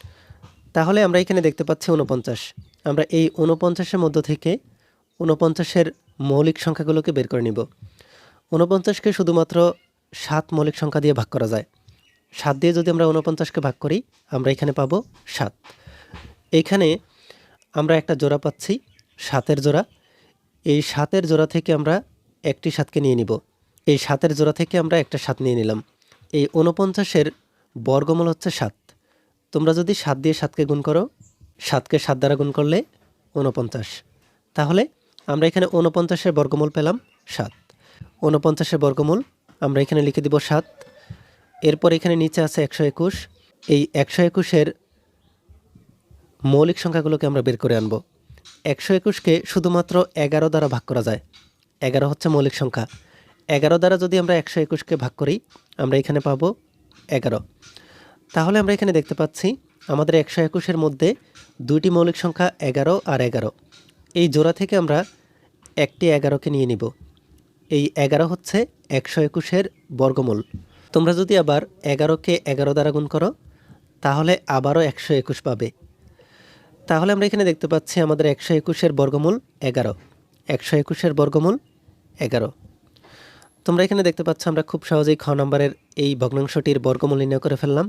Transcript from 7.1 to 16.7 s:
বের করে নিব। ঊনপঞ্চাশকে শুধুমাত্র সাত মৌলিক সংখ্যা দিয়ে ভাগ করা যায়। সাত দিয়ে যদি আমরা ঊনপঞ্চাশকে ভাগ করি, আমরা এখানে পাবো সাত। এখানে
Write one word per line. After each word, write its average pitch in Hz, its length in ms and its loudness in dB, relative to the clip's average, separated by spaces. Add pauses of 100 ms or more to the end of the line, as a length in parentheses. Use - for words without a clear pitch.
বের 131 160 -2
করে 120 200 -2
নিব। 113 120 -2 (920)
ঊনপঞ্চাশকে 185 600 0
শুধুমাত্র 170 460 0 (560)
সাত 151 400 -4
মৌলিক 151 280 -2
সংখ্যা 151 220 -2
দিয়ে 147 160 4
ভাগ 110 140 -2
করা 123 140 -2
যায়। 107 180 -4 (680)
সাত 143 280 -2
দিয়ে 170 120 4
যদি 170 180 0
আমরা 165 200 2
ঊনপঞ্চাশকে 160 500 -2
ভাগ 139 180 -2
করি, 151 180 -2 (340)
আমরা 131 200 0
এখানে 143 220 -2
পাবো 143 240 0 (380)
সাত। - 180 -4 (1000)
এখানে 165 340 2 (880)